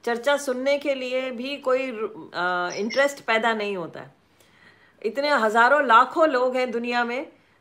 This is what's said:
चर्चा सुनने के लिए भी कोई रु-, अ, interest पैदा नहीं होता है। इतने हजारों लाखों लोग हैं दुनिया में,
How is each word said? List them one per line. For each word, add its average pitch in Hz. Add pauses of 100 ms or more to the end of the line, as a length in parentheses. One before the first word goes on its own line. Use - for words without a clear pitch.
चर्चा 233
सुनने 277
के 285
लिए 254
भी 254
कोई 262
रु-, 214
अ, 180
interest 262
पैदा 220
नहीं 202
होता 151
है। 135 (880)
इतने 262
हजारों 247
लाखों 254
लोग 254
हैं 254
दुनिया 240
में, 247 (300)